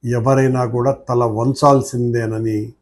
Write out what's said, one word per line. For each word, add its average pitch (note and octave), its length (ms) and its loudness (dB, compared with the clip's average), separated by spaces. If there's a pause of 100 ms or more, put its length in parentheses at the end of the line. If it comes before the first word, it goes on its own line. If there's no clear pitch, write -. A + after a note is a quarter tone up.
ఎవరైనా B2+ 600 2 (120)
కూడా B2 160 0 (160)
తల B2 160 0 (140)
వంచాల్సిందేనని A#2 1200 0 (220)